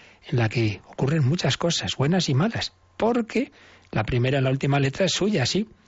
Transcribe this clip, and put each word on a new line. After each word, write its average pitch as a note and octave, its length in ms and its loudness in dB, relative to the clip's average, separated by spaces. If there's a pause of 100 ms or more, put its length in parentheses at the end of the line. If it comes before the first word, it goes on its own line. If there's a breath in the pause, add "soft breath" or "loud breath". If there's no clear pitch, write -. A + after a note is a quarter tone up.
(260 loud breath)
en B2+ 120 -2
la A2+ 100 2
que G#2+ 380 -2
ocurren C#3 420 0
muchas D#3 300 0
cosas, - 400 -2
buenas E3 320 2
y C3+ 40 2
malas, D3+ 380 0 (240)
porque A#3 560 -2 (400 loud breath)
la A2 120 -2
primera C3 340 0
y C3+ 40 2
la C3 60 2
última C#3 320 0
letra C#3 240 0
es F3 80 0
suya, F#3 320 0
sí, G3 240 -2 (200)